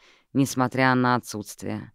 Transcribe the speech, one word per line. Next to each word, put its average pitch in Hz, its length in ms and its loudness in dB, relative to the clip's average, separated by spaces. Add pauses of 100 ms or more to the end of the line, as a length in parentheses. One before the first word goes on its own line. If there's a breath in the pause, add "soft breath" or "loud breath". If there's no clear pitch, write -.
(340 soft breath)
несмотря 131 600 2
на 123 200 2
отсутствие. 104 800 -8